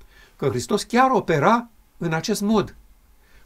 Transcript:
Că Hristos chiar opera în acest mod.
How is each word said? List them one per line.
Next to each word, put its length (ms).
Că 120
Hristos 340
chiar 280
opera 580
în 160
acest 280
mod. 340